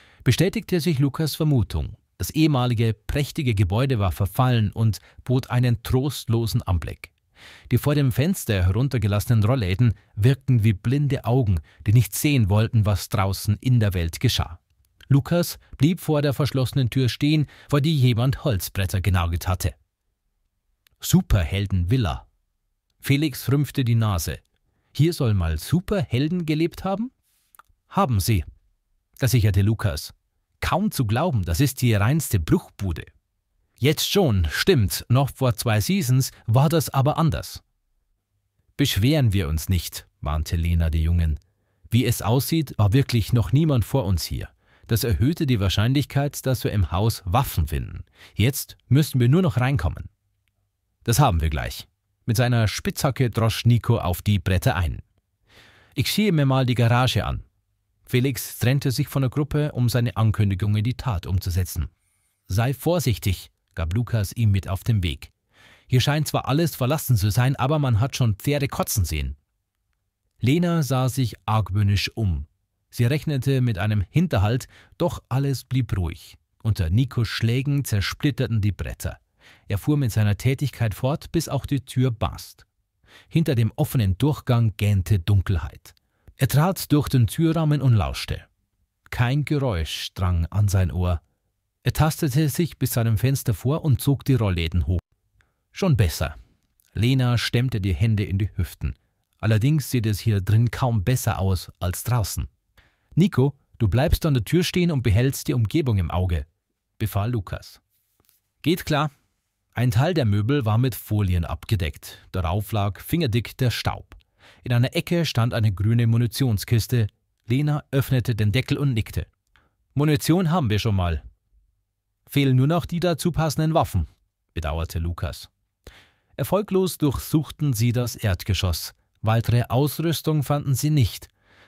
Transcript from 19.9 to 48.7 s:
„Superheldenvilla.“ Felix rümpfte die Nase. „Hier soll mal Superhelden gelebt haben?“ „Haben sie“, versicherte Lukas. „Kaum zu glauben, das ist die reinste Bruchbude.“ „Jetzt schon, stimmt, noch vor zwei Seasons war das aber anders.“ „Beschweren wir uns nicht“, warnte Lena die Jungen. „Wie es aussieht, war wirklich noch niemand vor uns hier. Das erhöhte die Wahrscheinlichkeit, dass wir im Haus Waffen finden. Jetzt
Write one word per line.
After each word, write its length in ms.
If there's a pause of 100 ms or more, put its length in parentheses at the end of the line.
„Superheldenvilla.“ 1300 (720)
Felix 500
rümpfte 360
die 100
Nase. 440 (520)
„Hier 220
soll 220
mal 240
Superhelden 840
gelebt 380
haben?“ 280 (760)
„Haben 320
sie“, 240 (720)
versicherte 440
Lukas. 520 (460)
„Kaum 320
zu 140
glauben, 400
das 160
ist 200
die 120
reinste 460
Bruchbude.“ 640 (720)
„Jetzt 320
schon, 400
stimmt, 580
noch 220
vor 240
zwei 260
Seasons 520 (160)
war 200
das 220
aber 280
anders.“ 460 (1120)
„Beschweren 560
wir 160
uns 220
nicht“, 380 (120)
warnte 380
Lena 320
die 140
Jungen. 360 (500)
„Wie 160
es 160
aussieht, 560
war 140
wirklich 400
noch 220
niemand 320
vor 180
uns 220
hier. 240 (380)
Das 160
erhöhte 420
die 140
Wahrscheinlichkeit, 840
dass 180
wir 80
im 200
Haus 340
Waffen 420
finden. 360 (300)
Jetzt 440 (100)